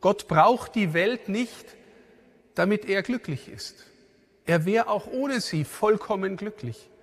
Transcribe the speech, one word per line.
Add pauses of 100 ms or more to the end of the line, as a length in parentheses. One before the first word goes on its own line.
Gott
braucht
die
Welt
nicht, (920)
damit
er
glücklich
ist. (600)
Er
wäre
auch
ohne
sie
vollkommen
glücklich. (120)